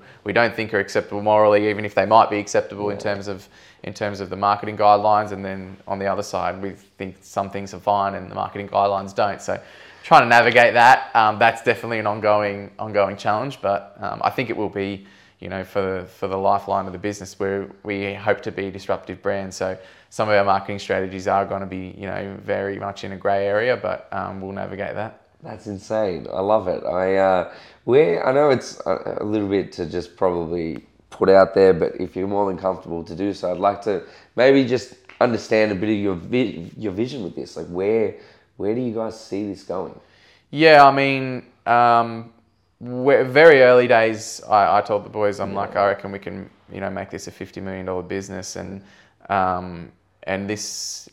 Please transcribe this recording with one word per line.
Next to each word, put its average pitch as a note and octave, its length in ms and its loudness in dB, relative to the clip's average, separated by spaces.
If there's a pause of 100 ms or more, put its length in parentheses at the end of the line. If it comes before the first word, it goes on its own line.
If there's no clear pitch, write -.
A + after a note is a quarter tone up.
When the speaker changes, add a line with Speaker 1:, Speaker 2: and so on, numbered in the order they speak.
(240)
Speaker 1:
we G#2+ 100 -4
don't A2+ 200 2
think A2 200 -4
are G2+ 60 2
acceptable G2+ 420 -4
morally, G#2+ 480 4
even G#2 160 -4
if G2 80 -10
they F#2+ 100 2
might G#2+ 240 6
be G#2 100 -2
acceptable G#2 520 -4
in G2+ 60 -6
Speaker 2:
Yeah. G2+ 80 -12
Speaker 1:
terms G2+ 240 -6
of, F#2 200 -12 (360)
in G#2 100 -12
terms G2+ 260 -6
of F#2 80 -10
the F#2 80 -10
marketing G2+ 400 -2
guidelines. G#2 560 4
And G2 100 -10
then F#2+ 360 -12 (100)
on G2 100 -6
the G2 80 -4
other G2 160 -2
side, F2+ 380 -6
we F#2+ 120 -8
think F#2+ 500 -14
some G2 260 -6
things G2 240 -10
are F2+ 80 -14
fine G2 360 0
and F#2 140 -14
the G2+ 40 -14
marketing G2+ 340 -8
guidelines G2 460 -2
don't. G2+ 260 -2
So - 180 -6 (440)
trying D3+ 200 8
to A#2 60 2
navigate A#2 460 6
that. A#2+ 400 6
Um, G#2+ 240 4
that's A#2 240 2
definitely A#2 360 -2
an G#2+ 80 -4
ongoing, G#2 720 0
ongoing G2+ 380 -2
challenge, A#2 440 -4
but, - 400 -4
um, - 240 -8
I G#2 60 0
think A#2 200 -4
it - 60 -6
will G#2 120 -4
be, G2 380 -8 (340)
you F#2+ 80 -14
know, F#2+ 160 -8
for, F#2+ 420 -4
for - 220 -10
the F#2+ 80 -4
lifeline G2 500 0
of F#2+ 60 -12
the F#2 60 -12
business G2+ 400 -10
where G2 300 -4 (140)
we G2+ 320 -6
hope G2 280 -2
to G#2+ 100 -8
be G2 140 -6
a F#2+ 40 -8
disruptive F#2+ 520 -8
brand. G2 300 -4
So F#2 240 -6 (340)
some A2 180 -4
of G#2+ 60 2
our G2+ 100 4
marketing G2 340 -2
strategies F#2+ 500 -6
are G2 180 2
gonna G2 200 -6
be, F#2 300 -12
you G2 100 -12
know, G2 360 -10
very G2 360 -4
much G2+ 260 -10
in G2 80 -12
a F#2+ 40 -12
grey G2 300 -2
area, A2+ 300 0
but, G2 360 -6
um, F#2+ 280 -8
we'll F#2+ 120 -10
navigate G2 420 -8
that. G#2+ 260 -12 (220)
Speaker 2:
That's A2+ 240 -16
insane. G2 680 -4
I - 80 -4
love G2+ 280 2
it. D#2+ 160 -4
I, F#2+ 320 0
uh, F#2+ 360 2 (320)
we're, D#3+ 380 4
I C3 100 2
know C#3+ 180 4
it's - 360 -2
a, F#2+ 340 -4
a - 40 -6
little G#2+ 240 -2
bit F#2+ 240 -2
to F2 140 -6
just E2+ 300 -8
probably E2+ 720 -2 (240)
put - 180 0
out F#2+ 260 8
there, F#2+ 200 8
but E2 260 -2
if F2 160 -8
you're F#2 120 -4
more G2+ 180 0
than F#2+ 100 -4
comfortable E2+ 480 -6
to E2+ 120 -14
do G2 180 -4
so, F2+ 160 -6
I'd F2+ 80 -6
like G2 240 0
to G2 220 -4 (320)
maybe C3+ 280 6
just A#2+ 300 -4 (260)
understand A2 520 2
a - 20 -4
bit G2+ 160 -2
of A2 60 0
your G2+ 180 -2
vi-, F#2 600 -4
your G#2 160 -6
vision A#2+ 320 -6
with D#2+ 100 -10
this. - 220 -14
Like, D#2+ 100 -10
where, G2+ 480 -2 (420)
where G2 180 -4
do B2 60 -6
you A#2+ 140 -6
guys A2 240 -8
see G2+ 300 -8
this F2+ 160 -12
going? F2+ 340 -10 (520)
Speaker 1:
Yeah, D3 360 8
I C3+ 60 8
mean, C3+ 540 -2 (200)
um, A#2 680 2 (480)
we're B2+ 440 2
very C#3 380 10
early B2 260 8
days. A2+ 600 2
I, G2 300 4
I - 20 2
told G#2 240 -2
the G#2 60 -18
boys, G2+ 300 -2
I'm G2 120 -6
Speaker 2:
Yeah. G2 60 -8
Speaker 1:
like, G2 180 -6
"I G2 120 4
reckon G2 240 -4
we G2 60 -10
can, F#2+ 300 -14 (240)
you F#2+ 80 -12
know, F#2+ 100 -6
make F#2+ 200 -10
this - 160 -12
a - 40 -16
fifty - 300 -16
million F#2+ 260 -10
dollar F#2 160 -6
business," F#2+ 540 -10
and, F#2 260 -14 (460)
um, F2+ 640 -4 (340)
and G2 260 -6
this, - 640 -10